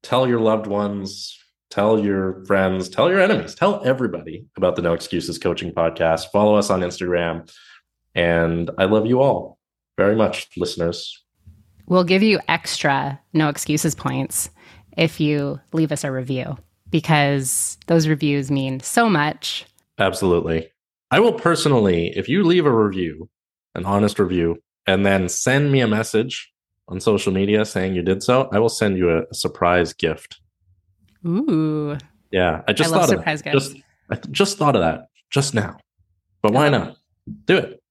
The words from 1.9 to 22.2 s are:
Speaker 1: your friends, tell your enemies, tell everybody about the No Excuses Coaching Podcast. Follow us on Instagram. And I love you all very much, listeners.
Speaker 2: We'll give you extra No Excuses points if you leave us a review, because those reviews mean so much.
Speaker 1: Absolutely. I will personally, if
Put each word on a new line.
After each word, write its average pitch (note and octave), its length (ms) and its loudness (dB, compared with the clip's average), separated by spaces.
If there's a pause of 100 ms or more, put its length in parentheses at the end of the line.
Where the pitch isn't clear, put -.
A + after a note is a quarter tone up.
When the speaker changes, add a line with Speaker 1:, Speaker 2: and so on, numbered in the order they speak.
Speaker 1:
your F#2+ 440 -2
friends, F#2+ 420 0
tell D3+ 220 2
your F#3+ 100 2
enemies, F#3+ 340 2
tell G3+ 300 0
everybody F#2 640 -2 (100)
about F#2 200 0
the E2+ 60 -4
No E2+ 120 2
Excuses E2 420 -6
Coaching E2+ 360 -4
Podcast. E2 600 0
Follow G#2 240 4
us G2+ 140 0
on F#2 100 2
Instagram. F2 720 -4 (640)
And E2+ 640 0
I F#2+ 80 4
love G#2+ 180 2
you B2 160 2
all A#2+ 380 -2 (400)
very G2+ 180 4
much, - 400 0
listeners. E2+ 680 -6 (640)
Speaker 2:
We'll F3+ 180 2
give F#3 180 2
you G#3+ 260 4
extra C#3 720 -2 (140)
No D#3 160 2
Excuses D3+ 440 -2
points - 540 -6 (480)
if D#3+ 240 -2
you C#3+ 400 -2 (140)
leave D#3+ 180 0
us C#3+ 100 -6
a C#3+ 80 -6
review, C3 460 -6 (320)
because C#3+ 880 0 (120)
those E3 200 2
reviews C#3+ 420 0
mean C3+ 300 -2
so A#3 300 0
much. - 560 -2 (320)
Speaker 1:
Absolutely. F2 720 0 (400)
I F#3 100 4
will A3+ 120 4
personally, A2 840 2
if G2 120 -6